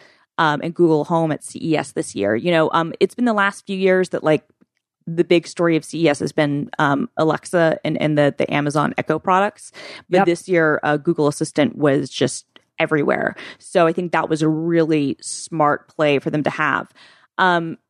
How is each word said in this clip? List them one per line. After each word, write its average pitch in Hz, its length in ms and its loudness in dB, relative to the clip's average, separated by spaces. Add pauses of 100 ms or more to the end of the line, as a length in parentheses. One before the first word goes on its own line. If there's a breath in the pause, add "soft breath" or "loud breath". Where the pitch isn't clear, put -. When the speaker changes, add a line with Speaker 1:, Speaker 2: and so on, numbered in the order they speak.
(380 soft breath)
Speaker 1:
um, 151 260 0
and 170 100 -6
Google 160 320 2
Home 165 260 0
at - 120 -8
C - 180 -14
E 156 160 0
S 151 160 -10
this - 220 -8
year. 98 200 0
You 139 160 -2
know, 160 220 2
um, 165 260 -2
it's - 160 -6
been 247 100 -2
the 233 80 0
last 202 320 -2
few 190 120 -6
years 185 320 2
that, - 140 -6
like, 156 200 2 (640)
the 165 180 -2
big 170 240 2
story 170 300 0
of 151 80 -6
C 160 200 -2
E 151 40 6
S 143 100 0
has 147 120 -4
been, 147 380 -2 (100)
um, 143 380 0
Alexa 160 680 0
and, 151 180 -2
and 151 160 0
the, 143 200 4
the - 160 -2
Amazon 147 440 0
Echo 156 220 -2
products. 190 520 -2 (380 loud breath)
But 170 80 2
Speaker 2:
Yep. 196 80 4
Speaker 1:
this 170 240 -2
year, 160 340 2
uh, 147 140 2
Google 151 300 0
Assistant 147 500 0
was 143 320 2
just - 360 -2 (340)
everywhere. 151 560 0 (220 loud breath)
So 170 300 2
I 165 60 0
think 180 180 -4
that 165 180 0
was 156 120 -2
a 156 80 2
really 156 720 0
smart - 680 -2
play 147 320 2
for 160 100 -6
them 151 140 -2
to - 80 -2
have. - 400 -2 (480 soft breath)
Um, 170 380 0 (120)